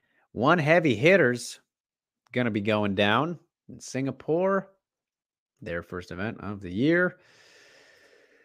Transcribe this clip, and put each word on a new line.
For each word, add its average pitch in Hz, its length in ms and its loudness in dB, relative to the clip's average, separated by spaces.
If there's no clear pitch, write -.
One 143 260 2
heavy 156 360 4
hitter's 127 640 2
gonna 120 200 -2
be 107 80 -2
going 104 340 0
down 113 420 2
in 127 120 -20
Singapore, 165 920 -2
their 85 220 -8
first 90 300 -14
event 95 280 -8
of 101 200 -12
the 92 100 -12
year. 165 480 0